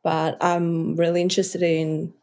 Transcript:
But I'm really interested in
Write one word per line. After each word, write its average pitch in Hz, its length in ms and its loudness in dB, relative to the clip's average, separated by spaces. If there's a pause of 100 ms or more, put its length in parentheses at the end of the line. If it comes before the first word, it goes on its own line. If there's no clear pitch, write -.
But 160 380 -2
I'm 170 560 0
really 170 240 2
interested 185 420 0
in 160 600 0